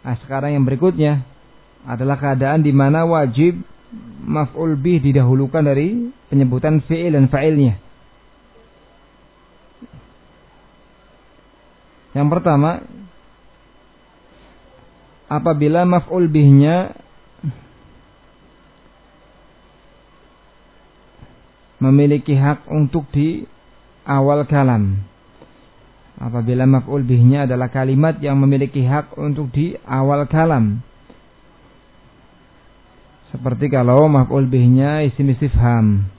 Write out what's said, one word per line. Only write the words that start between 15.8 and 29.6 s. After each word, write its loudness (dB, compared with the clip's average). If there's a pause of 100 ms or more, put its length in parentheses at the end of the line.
maf'ul 0
bihnya 4 (4000)
memiliki 2
hak -2
untuk -4
di -4 (580)
awal 0
kalam. 0 (1120)
Apabila -2
maf'ul 0
bihnya 2
adalah -4
kalimat -2
yang -4
memiliki 0
hak -4
untuk -6
di -4 (160)